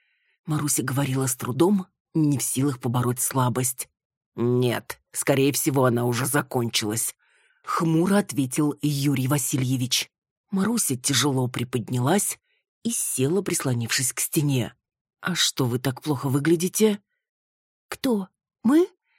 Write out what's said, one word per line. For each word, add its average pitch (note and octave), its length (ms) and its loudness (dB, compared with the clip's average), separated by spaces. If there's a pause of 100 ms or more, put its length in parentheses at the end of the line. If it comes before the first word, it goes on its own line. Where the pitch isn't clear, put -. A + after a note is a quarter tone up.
(460)
Маруся D3 380 -2
говорила C3 440 -2
с B2+ 80 -2
трудом, F3 520 2 (260)
не D3+ 240 2
в B2 60 -6
силах C3 360 -2
побороть B2 420 -2
слабость. B2 680 -2 (460)
«Нет, B2 680 -2 (100)
скорее C#3 420 2
всего, C3+ 320 2
она A#2+ 200 2
уже A#2+ 200 0
закончилась», A#2+ 880 -2 (480)
хмуро E3+ 540 2
ответил C#3+ 640 0
Юрий C#3 460 0
Васильевич. C3 840 0 (400)
Маруся G3+ 440 0
тяжело C3 520 0
приподнялась B2 920 -2 (480)
и A#3 60 -2
села, E3 500 -2
прислонившись B2+ 720 -2
к - 60 -8
стене. C#3 540 0 (460)
«А F3+ 160 -4
что - 300 0
вы B2 140 0
так C3 220 -2
плохо C#3 280 -2
выглядите?» F3 720 2 (840)
«Кто? G#3+ 420 -2 (340)
Мы?» D#4 240 6 (320)